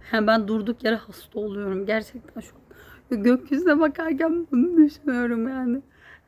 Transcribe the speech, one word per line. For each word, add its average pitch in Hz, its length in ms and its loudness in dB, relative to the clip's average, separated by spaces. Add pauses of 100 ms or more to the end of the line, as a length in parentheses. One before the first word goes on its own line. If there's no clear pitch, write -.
(120)
Yani 220 160 2
ben 220 200 2
durduk 220 360 -4
yere 226 120 2
hasta - 440 -12
oluyorum. 196 460 -6
Gerçekten 214 560 -6
şu - 140 -20
an - 680 -10
gökyüzüne 285 560 4
bakarken 320 720 0
bunu 330 260 2
düşünüyorum 247 720 0
yani. 262 340 -4 (460)